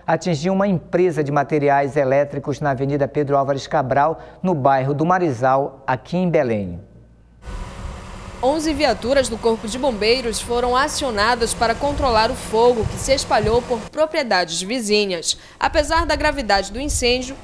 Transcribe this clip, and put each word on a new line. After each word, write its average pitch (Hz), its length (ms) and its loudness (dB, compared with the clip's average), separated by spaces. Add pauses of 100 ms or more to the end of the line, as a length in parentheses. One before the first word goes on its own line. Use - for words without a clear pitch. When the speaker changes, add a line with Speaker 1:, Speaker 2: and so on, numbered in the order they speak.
Speaker 1:
atingiu 165 460 0
uma 190 160 2
empresa 175 560 0
de 135 80 -4
materiais 143 640 2
elétricos 139 640 0
na 147 120 0
Avenida 139 360 0
Pedro 143 300 0
Álvares 135 280 -2
Cabral, 143 540 0 (240)
no 185 100 2
bairro 139 400 2
do 147 120 0
Marizal, 143 840 2
aqui 131 300 -4
em 180 120 0
Belém. 107 520 0 (1600)
Speaker 2:
Onze 302 300 0
viaturas 262 560 2
do 226 80 -6
Corpo 226 320 -2
de 240 100 -6
Bombeiros 233 600 0
foram 240 340 0
acionadas 247 760 0
para 226 200 0
controlar 254 560 0
o 254 60 -4
fogo 233 560 2
que - 60 -8
se - 160 0
espalhou 262 480 2
por 240 180 -4 (100)
propriedades 214 720 0
vizinhas. 202 760 0 (200)
Apesar 320 480 0
da 302 120 0
gravidade 214 560 0
do 233 60 -8
incêndio, 254 640 -2